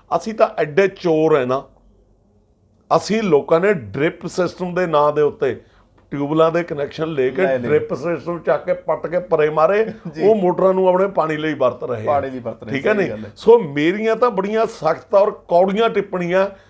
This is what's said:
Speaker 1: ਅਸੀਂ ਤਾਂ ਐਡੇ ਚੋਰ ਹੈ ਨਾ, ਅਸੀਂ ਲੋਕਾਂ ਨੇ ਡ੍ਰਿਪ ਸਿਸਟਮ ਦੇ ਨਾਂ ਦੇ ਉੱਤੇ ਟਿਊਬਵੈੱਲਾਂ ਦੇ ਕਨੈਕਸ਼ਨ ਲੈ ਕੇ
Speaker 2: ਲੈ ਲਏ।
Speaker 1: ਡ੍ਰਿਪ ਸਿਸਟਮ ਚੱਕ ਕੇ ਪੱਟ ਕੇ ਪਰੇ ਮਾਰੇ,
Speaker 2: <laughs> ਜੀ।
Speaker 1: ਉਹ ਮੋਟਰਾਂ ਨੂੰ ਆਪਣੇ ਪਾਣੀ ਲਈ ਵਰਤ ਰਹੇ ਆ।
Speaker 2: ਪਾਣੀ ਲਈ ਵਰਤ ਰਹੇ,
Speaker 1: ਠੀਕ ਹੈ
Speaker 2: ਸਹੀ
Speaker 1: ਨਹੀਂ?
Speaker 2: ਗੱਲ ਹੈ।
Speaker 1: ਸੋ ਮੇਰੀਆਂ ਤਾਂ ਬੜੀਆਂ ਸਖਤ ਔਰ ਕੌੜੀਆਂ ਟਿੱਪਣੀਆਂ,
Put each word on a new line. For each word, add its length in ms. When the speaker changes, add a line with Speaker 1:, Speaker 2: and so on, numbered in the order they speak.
Speaker 1:
ਅਸੀਂ 160
ਤਾਂ 240
ਐਡੇ 300
ਚੋਰ 520
ਹੈ 60
ਨਾ, 180
ਅਸੀਂ 280
ਲੋਕਾਂ 360
ਨੇ 140
ਡ੍ਰਿਪ 540
ਸਿਸਟਮ 460
ਦੇ 140
ਨਾਂ 260
ਦੇ 80
ਉੱਤੇ 400
ਟਿਊਬਵੈੱਲਾਂ 400
ਦੇ 120
ਕਨੈਕਸ਼ਨ 440
ਲੈ 220
ਕੇ 120
Speaker 2:
ਲੈ 160
ਲਏ। 100
Speaker 1:
ਡ੍ਰਿਪ 260
ਸਿਸਟਮ 460
ਚੱਕ 260
ਕੇ 80
ਪੱਟ 340
ਕੇ 120
ਪਰੇ 300
ਮਾਰੇ, 360
Speaker 2:
<laughs> 300
ਜੀ। 140
Speaker 1:
ਉਹ 60
ਮੋਟਰਾਂ 380
ਨੂੰ 140
ਆਪਣੇ 200
ਪਾਣੀ 300
ਲਈ 160
ਵਰਤ 300
ਰਹੇ 200
ਆ। 20
Speaker 2:
ਪਾਣੀ 240
ਲਈ 100
ਵਰਤ 240
ਰਹੇ, 80
Speaker 1:
ਠੀਕ 160
ਹੈ 60
Speaker 2:
ਸਹੀ 60
Speaker 1:
ਨਹੀਂ? 100
Speaker 2:
ਗੱਲ 160
ਹੈ। 100
Speaker 1:
ਸੋ 240
ਮੇਰੀਆਂ 560
ਤਾਂ 160
ਬੜੀਆਂ 340
ਸਖਤ 480
ਔਰ 180
ਕੌੜੀਆਂ 580
ਟਿੱਪਣੀਆਂ, 580